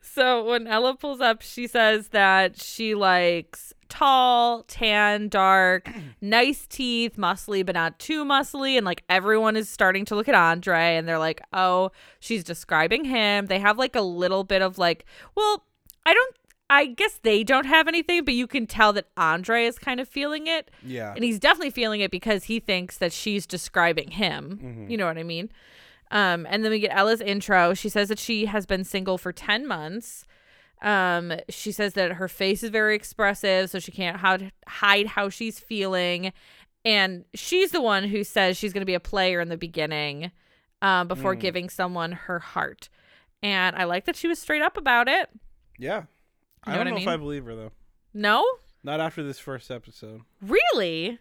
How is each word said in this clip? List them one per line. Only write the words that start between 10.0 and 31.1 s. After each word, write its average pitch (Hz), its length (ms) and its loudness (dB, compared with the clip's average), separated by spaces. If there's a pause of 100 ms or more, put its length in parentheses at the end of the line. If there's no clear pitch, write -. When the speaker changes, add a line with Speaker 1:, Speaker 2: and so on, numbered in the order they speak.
Speaker 1:
to 220 80 -6
look 208 140 0
at 277 60 6
Andre, 170 600 4
and 165 120 -2
they're 165 100 0
like, 160 220 -2 (120)
"Oh, 185 380 2 (300)
she's 202 240 -4
describing 170 600 0
him." 208 420 2
They 190 120 0
have, 202 200 4
like, 262 180 -2
a 220 60 2
little 180 420 0
bit 190 180 2
of, 185 160 -2
like, 170 260 0 (300)
well, 415 300 0 (420)
I 339 80 8
don't, 508 220 2 (340)
I 277 160 6
guess 311 360 -4
they 220 220 4
don't 269 220 2
have 320 220 6
anything, 339 360 0
but 254 100 0
you 247 120 -2
can 240 200 -4
tell 214 260 6
that 202 240 -2
Andre 185 500 2
is 233 120 -4
kind 254 220 -4
of 262 80 -8
feeling 302 380 -6
it. 320 240 -4 (140)
Speaker 2:
Yeah. 113 300 -8
Speaker 1:
And 220 100 -2
he's 226 160 0
definitely 311 300 4
feeling 220 300 -2
it 190 100 -2
because 196 340 -2
he 226 160 -4
thinks 180 380 -4
that 175 140 -2
she's 202 340 -6
describing 170 680 -2
him. 170 500 -6
Speaker 2:
Mm-hmm. 220 280 -12
Speaker 1:
You 233 60 -4
know 196 100 -2
what 160 120 -4
I 160 60 -10
mean? 170 260 -8 (600)
Um, 175 400 2
and 208 140 0
then 214 60 0
we 220 100 0
get 202 160 0
Ella's 214 240 4
intro. 196 540 2
She 208 140 -6
says 202 200 0
that 214 100 -4
she 220 280 -4
has 202 200 -4
been 190 180 -2
single 185 340 -4
for 180 140 -8
ten 220 340 -4
months. 185 580 -10 (580)
Um, 180 500 0 (160)